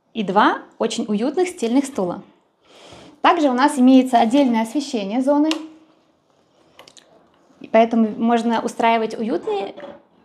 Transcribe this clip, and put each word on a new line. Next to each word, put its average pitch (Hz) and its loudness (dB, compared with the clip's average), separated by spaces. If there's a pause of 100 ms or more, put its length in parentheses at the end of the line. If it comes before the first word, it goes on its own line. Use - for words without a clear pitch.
(140)
и 226 -6
два 208 0 (180)
очень 226 -4
уютных 269 -2
стильных 262 -2
стула. 185 -6 (1000)
Также 320 2
у 247 0
нас 277 0
имеется 254 6
отдельное 233 2
освещение 226 -4
зоны, 294 2 (2000)
и - -18
поэтому 226 2 (100)
можно 233 0
устраивать 226 -2
уютные 370 -6 (520)